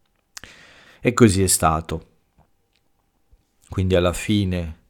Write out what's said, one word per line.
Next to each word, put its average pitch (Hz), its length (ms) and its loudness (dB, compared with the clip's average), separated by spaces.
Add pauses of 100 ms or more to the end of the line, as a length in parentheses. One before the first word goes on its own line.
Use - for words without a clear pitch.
(1000)
E 127 140 0
così 98 280 4
è 95 60 0
stato. 80 600 -4 (1600)
Quindi 92 280 -2
alla 87 180 2
fine 92 760 -4